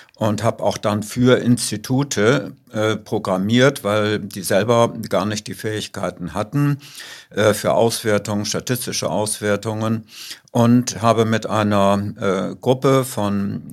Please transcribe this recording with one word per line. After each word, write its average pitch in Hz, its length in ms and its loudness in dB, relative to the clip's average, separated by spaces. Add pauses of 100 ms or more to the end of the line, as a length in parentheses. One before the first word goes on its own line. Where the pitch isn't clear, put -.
(140)
und 107 300 -2
habe - 180 -2
auch 101 160 0
dann 104 240 -2
für 123 360 4
Institute, 120 1120 0 (180)
äh, 107 260 -2
programmiert, 110 840 0
weil 104 380 0
die 98 220 -10
selber 113 500 2 (160)
gar 95 180 0
nicht 107 220 -6
die 95 60 -10
Fähigkeiten 98 800 -8
hatten, 143 460 -2 (520)
äh, 104 240 4
für 101 180 0
Auswertungen, 104 720 0
statistische - 640 -4
Auswertungen. 107 920 -2 (480)
Und 120 480 4
habe 113 240 4
mit 110 220 -2
einer, 101 760 2
äh, 95 400 -2
Gruppe 131 440 2
von 101 580 -4 (100)